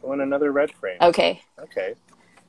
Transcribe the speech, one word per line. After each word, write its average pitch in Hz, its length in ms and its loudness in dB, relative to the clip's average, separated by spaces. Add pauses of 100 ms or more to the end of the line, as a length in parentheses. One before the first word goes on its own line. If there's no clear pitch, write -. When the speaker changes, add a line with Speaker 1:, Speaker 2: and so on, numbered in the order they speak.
Speaker 1:
Oh, 131 80 -8
and 139 120 -4
another 143 280 0
red 143 220 0
frame. 92 280 -10
Speaker 2:
Okay. 170 400 2 (180)
Speaker 1:
Okay. - 340 -8 (560)